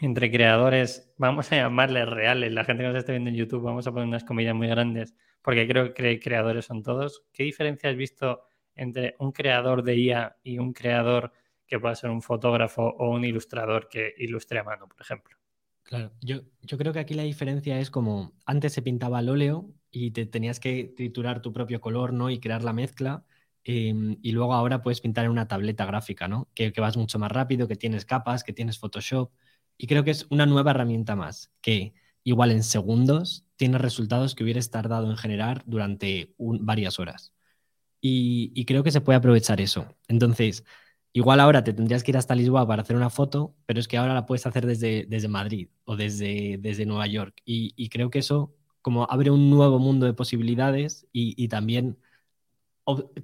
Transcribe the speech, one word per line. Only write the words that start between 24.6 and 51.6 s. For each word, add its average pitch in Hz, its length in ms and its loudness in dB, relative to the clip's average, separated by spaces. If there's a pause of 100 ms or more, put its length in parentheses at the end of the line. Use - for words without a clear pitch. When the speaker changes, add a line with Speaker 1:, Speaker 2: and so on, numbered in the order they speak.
Speaker 2:
puedes 120 180 -2
pintar 117 240 -2
en 117 60 2
una 113 180 -2
tableta 104 380 -2
gráfica, 98 420 -6
¿no? 110 260 -6
Que, 110 180 -2
que - 80 -4
vas 107 160 0
mucho 110 220 -2
más 104 140 -2
rápido, 123 360 0
que 107 80 -6
tienes 110 280 -4
capas, 123 400 -4
que - 80 -10
tienes 113 260 -6
Photoshop. 123 520 -6 (480)
Y 123 80 -10
creo 147 180 4
que 156 60 0
es 151 200 -4
una 147 160 4
nueva 143 260 4
herramienta 113 440 0
más, - 440 -8
que 104 340 -2 (300)
igual 120 260 4
en 110 120 4
segundos 123 840 2 (100)
tienes 127 240 2
resultados 123 540 -2
que - 80 -6
hubieras 117 280 -2
tardado 113 400 -2
en 107 60 -4
generar 110 500 -4
durante 101 720 -4
un, 113 280 -4
varias 107 320 0
horas. - 340 -12 (680)
Y, 123 540 0
y 127 100 -4
creo 139 180 2
que 156 80 2
se 143 100 4
puede 131 180 6
aprovechar 113 420 6
eso. - 360 -4 (120)
Entonces, 117 560 2 (480)
igual 131 280 8
ahora 139 240 8
te 113 80 0
tendrías 113 320 2
que 135 80 0
ir 131 40 4
hasta 127 180 0
Lisboa 123 320 4
para 107 160 0
hacer 120 140 0
una 120 140 2
foto, 143 460 -2 (100)
pero 117 140 -2
es 113 80 -4
que 123 100 -2
ahora 127 160 2
la 123 120 0
puedes 127 200 -2
hacer 120 200 -2
desde, 113 400 0
desde 107 220 -4
Madrid 101 400 -4 (160)
o 110 120 -6
desde, 104 640 -4
desde 104 280 -4
Nueva 104 200 -2
York. 101 380 -6
Y, 113 320 -4
y 117 120 -8
creo 120 220 -2
que 139 100 -2
eso 143 340 -2 (280)
como 120 280 0
abre 139 200 4
un 143 200 8
nuevo 143 280 8
mundo 131 280 4
de 120 80 2
posibilidades 123 1000 -2
y, 117 300 -2
y 117 60 0
también 117 500 -2 (840)